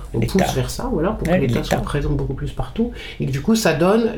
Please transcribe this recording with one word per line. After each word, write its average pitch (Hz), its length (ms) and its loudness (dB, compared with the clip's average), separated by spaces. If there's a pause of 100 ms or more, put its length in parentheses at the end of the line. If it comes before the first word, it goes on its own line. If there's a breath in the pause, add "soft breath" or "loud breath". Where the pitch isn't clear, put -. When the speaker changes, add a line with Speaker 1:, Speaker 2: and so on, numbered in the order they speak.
(120)
Speaker 1:
on 110 80 -2
Speaker 2:
l'État. 123 120 0 (120)
Speaker 1:
pousse 131 100 0
vers 131 140 0
ça, 247 240 -6
voilà, 180 200 2
pour - 160 -4
Speaker 2:
Ouais, 175 100 4
Speaker 1:
que - 80 0
l'État 123 140 2
Speaker 2:
l'État. - 160 0
Speaker 1:
soit - 20 2
présent 147 320 -2
beaucoup 135 240 -2
plus 139 160 -6
partout, 226 400 -4 (280 loud breath)
et 147 60 -2
que 143 60 -2
du 131 100 -2
coup, 220 160 2
ça 185 160 2
donne 202 460 4